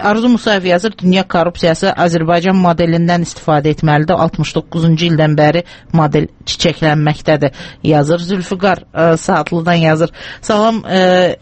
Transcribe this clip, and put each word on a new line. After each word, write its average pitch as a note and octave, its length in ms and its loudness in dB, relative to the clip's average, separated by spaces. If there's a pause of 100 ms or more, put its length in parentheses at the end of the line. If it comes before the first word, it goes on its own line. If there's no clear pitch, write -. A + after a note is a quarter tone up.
Arzu A3+ 280 0
Musayev G#3 360 0
yazır, F#3 320 0
"Dünya F#3 300 0
korrupsiyası E3+ 640 0
Azərbaycan F3 640 0
modelindən E3+ 640 2
istifadə D#3 480 -2
etməlidir. D3+ 440 0
Altmış D#3+ 420 -2
doqquzuncu E3 500 0
ildən D#3 320 2
bəri D3+ 260 2 (300)
model D#3 340 2 (180)
çiçəklənməkdədir." D3+ 1040 -2 (320)
yazır. D3+ 360 2
Zülfüqar, F#3 580 -2 (360)
e, D#3+ 40 0
Saatlıdan E3+ 560 -2
yazır, E3 360 2 (320)
"Salam, A3 480 0
e, F3+ 520 2